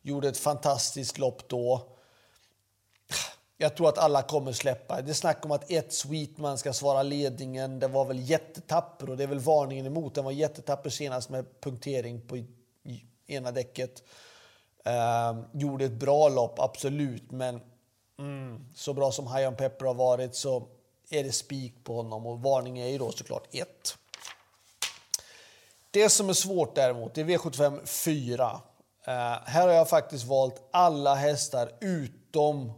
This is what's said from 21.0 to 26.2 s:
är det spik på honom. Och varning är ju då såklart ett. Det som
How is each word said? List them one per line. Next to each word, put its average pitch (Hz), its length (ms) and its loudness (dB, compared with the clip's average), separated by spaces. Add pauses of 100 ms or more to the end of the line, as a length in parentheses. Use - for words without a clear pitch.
är 147 140 0
det 135 80 -4
spik 131 520 -6
på 120 120 -8
honom. 113 300 -6
Och 120 160 -8
varning 127 380 0
är 123 80 -4
ju 135 100 -4
då 123 140 -4
såklart - 400 -10
ett. - 460 -8 (1900)
Det 208 180 8
som 196 200 4